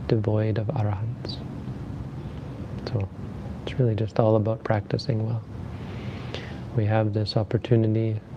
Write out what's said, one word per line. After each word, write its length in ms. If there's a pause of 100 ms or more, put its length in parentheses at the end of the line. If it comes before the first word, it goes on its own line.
devoid 480
of 100
arahants. 680 (1500)
So 200 (580)
it's 140
really 160
just 240
all 160
about 300
practicing 600
well. 160 (1300)
We 100
have 280
this 240
opportunity. 840 (180)